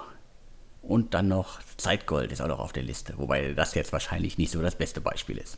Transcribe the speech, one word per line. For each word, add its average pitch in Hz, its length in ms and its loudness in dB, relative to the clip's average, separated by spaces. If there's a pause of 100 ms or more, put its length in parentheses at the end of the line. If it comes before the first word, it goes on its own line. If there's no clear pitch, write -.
(840)
und 220 300 4
dann 95 140 6
noch 95 320 2 (160)
Zeitgold 85 560 2
ist 65 100 -4
auch 76 60 0
noch 67 100 0
auf 53 140 -4
der 65 100 -2
Liste, - 340 -6
wobei 69 360 2
das 78 240 2
jetzt 76 160 0
wahrscheinlich 87 440 0
nicht 80 140 2
so 82 100 0
das 87 140 2
beste - 260 -2
Beispiel - 380 -2
ist. - 200 -10